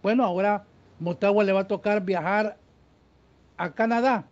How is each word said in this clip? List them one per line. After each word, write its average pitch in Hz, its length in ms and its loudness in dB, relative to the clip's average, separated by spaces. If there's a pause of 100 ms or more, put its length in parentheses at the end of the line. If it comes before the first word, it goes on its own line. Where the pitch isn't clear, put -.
bueno, 233 220 2
ahora 202 420 0 (340)
Motagua 202 440 2
le 196 80 2
va 190 100 2
a 190 60 -4
tocar 208 360 -2
viajar 190 540 -2 (1000)
a 170 160 -6
Canadá. 233 580 0